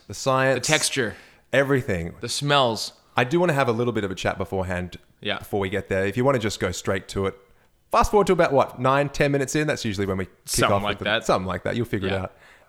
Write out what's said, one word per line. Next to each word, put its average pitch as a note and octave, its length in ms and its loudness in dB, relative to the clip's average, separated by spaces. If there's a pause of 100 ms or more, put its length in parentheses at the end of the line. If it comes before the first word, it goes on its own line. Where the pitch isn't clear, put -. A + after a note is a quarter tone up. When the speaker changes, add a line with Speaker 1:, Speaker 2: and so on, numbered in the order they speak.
Speaker 1:
the G#2 80 -12
science, C3 520 0
Speaker 2:
The D3+ 60 0
texture. B2 440 0 (360)
Speaker 1:
everything. A#2+ 680 2
Speaker 2:
The A#2+ 80 -8
smells. C#3 640 2 (240)
Speaker 1:
I B2 80 2
do D3+ 160 2
wanna F3 140 2
have C#3 140 2
a A#2 40 4
little A#2+ 200 0
bit G#2 120 -2
of F#2+ 60 -2
a F#2+ 40 -8
chat F#2 240 -4
beforehand, F2+ 580 -4 (240)
Speaker 2:
Yeah. G2+ 180 -4
Speaker 1:
before - 220 -4
we G2 100 -2
get G2 180 -4
there. F#2+ 180 0
If G2+ 100 -4
you B2 80 2
wanna C3+ 160 4
just G#2 200 -4
go G2 120 0
straight G2 360 -6
to G2 180 -2
it, F#2+ 80 -4 (560)
fast A#3 200 2
forward G3+ 180 4
to F#3+ 40 6
about, E3+ 200 2
what, - 280 2
nine, C3+ 280 2
ten C#3+ 240 0
minutes C#3 240 0
in? D3+ 100 0
That's C#3+ 180 -2
usually G2+ 220 -2
when F#2+ 120 -2
we F#2 80 -4
kick - 60 -16 (140)
Speaker 2:
Something - 300 2
Speaker 1:
off G2 60 0
Speaker 2:
like G#2 80 -2
Speaker 1:
with G2+ 100 -4
the, G2+ 40 -4
Speaker 2:
that. A2 220 0
Speaker 1:
something F#2+ 200 2
like F2+ 180 -6
that. G2+ 120 -2
You'll A#2 100 -2
figure G2 220 -4
Speaker 2:
Yeah. F#2+ 60 -2
Speaker 1:
it F#2+ 80 -2
out. F#2 100 -8 (360)